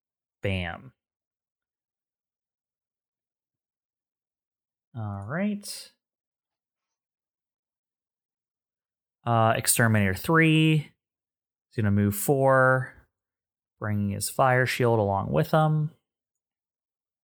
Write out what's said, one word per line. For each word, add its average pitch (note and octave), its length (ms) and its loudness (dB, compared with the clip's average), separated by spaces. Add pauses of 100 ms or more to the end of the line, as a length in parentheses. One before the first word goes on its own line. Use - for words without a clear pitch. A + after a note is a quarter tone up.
(440)
Bam. F#2 480 -8 (4000)
All G2+ 320 -10
right. G3+ 640 -8 (3250)
Uh, A2+ 320 2
Exterminator G#2+ 580 2
three D#3+ 600 2 (960)
is - 60 -16
gonna G#2+ 160 0
move G2+ 240 2
four, C3 800 2 (840)
bringing G#2 320 -4
his G#2 180 -8
fire B2+ 360 2
shield A#2+ 320 0
along G2 340 -2
with D3+ 200 -2
him. D#3 400 0 (1300)